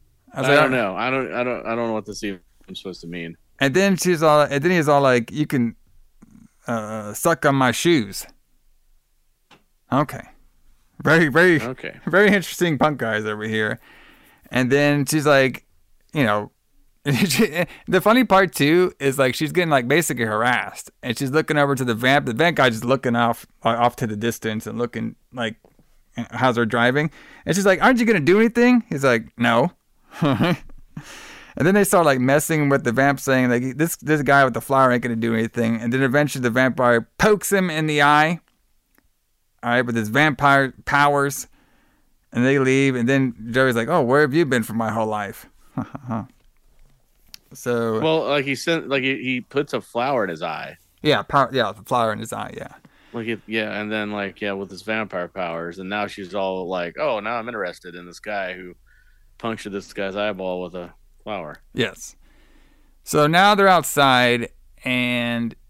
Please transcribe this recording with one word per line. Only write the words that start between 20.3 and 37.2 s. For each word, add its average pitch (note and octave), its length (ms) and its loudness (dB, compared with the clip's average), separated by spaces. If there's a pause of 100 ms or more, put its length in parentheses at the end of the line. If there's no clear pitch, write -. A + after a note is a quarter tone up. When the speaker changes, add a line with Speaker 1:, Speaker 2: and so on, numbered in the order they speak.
Speaker 1:
and B2 160 -6
she's C#3 140 -4
looking D3+ 260 0
over C#3+ 160 2
to C3 100 -4
the A#2+ 100 0
vamp. B2+ 320 0
The B2 80 -4
vamp E3 220 0
guy's C3 180 4
just A2 100 -8
looking B2 320 0
off, A#2 300 0 (180)
uh, A2+ 60 2
off A#2 260 0
to B2+ 100 -4
the G#2+ 100 -6
distance A2 520 -4
and A2 100 -10
looking, A2+ 380 -6 (160)
like, A#2 240 -8 (720)
how's A#2+ 260 0
her A#2 100 2
driving? B2+ 440 0 (340)
And D#3+ 120 -2
she's G3 100 0
like, F#3 160 2
"Aren't A#3 160 4
you A#3 80 2
gonna G#3 140 2
do E3+ 180 4
anything?" A#3+ 500 4
He's C#3+ 160 -6
like, A#2 220 2 (100)
"No." A#2+ 360 2 (480)
<laughs> - 20 -
And - 1400 -4
then F#3+ 80 4
they G3+ 100 4
start, F#3+ 220 4
like, C3+ 140 4
messing D3 500 2
with C#3 140 2
the A#2+ 80 0
vamp, C3+ 280 2
saying, B2+ 300 2
like, B2 260 -2
"This, D#3+ 200 -2
this D3+ 260 0
guy C#3 220 4
with B2 100 0
the B2 80 -4
flower C3+ 300 4
ain't B2 100 0
gonna A#2+ 140 -4
do A2+ 180 -2
anything." A2+ 460 -2
And A#2 120 -4
then C3 100 0
eventually C3+ 400 0
the B2 80 0
vampire A#2+ 580 2 (100)
pokes G#3 340 2